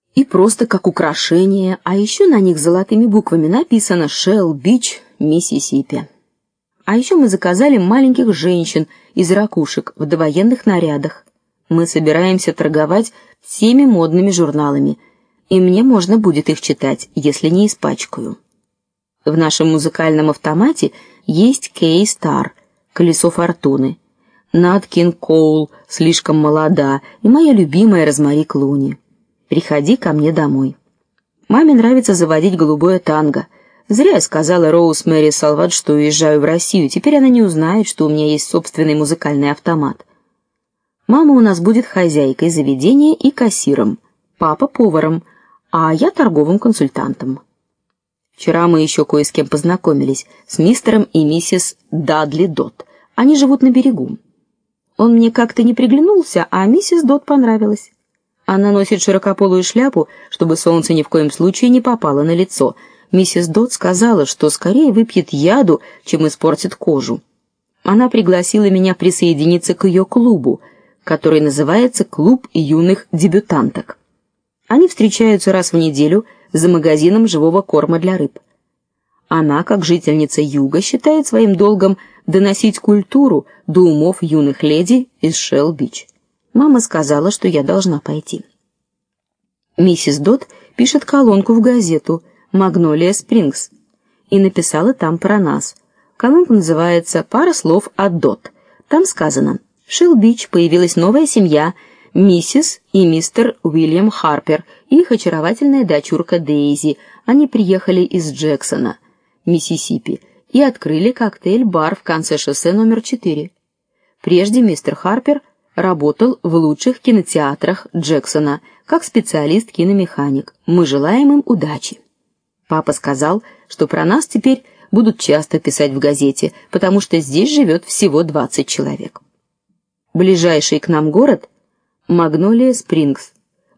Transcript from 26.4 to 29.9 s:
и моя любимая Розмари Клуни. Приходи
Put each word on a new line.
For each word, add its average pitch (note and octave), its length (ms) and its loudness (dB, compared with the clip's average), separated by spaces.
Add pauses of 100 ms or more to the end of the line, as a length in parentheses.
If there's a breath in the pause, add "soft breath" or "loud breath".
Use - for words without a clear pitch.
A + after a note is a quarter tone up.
и G#3+ 60 0
моя D4 260 4
любимая F#3 500 4
Розмари D3 420 0
Клуни. C#3 520 -4 (500)
Приходи D3+ 480 0